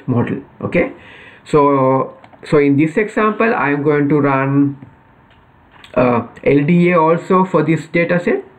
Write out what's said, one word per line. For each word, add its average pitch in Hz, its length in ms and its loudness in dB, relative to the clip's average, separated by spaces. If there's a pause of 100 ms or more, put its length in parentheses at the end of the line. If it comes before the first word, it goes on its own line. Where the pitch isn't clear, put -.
model. 120 360 -2 (180)
Okay, - 320 -4 (520)
so, 135 720 0 (280)
so 156 140 2
in 143 180 4
this 156 200 0
example, 220 580 -2
I'm 143 280 -2
going 147 260 0
to 147 120 2
run, 139 560 0 (1160)
uh, 123 320 0 (180)
L 143 200 2
D 175 260 2
A 175 100 2
also 170 440 0
for 170 180 -2
this 156 240 -2
data 170 320 -2
set. - 260 -4 (140)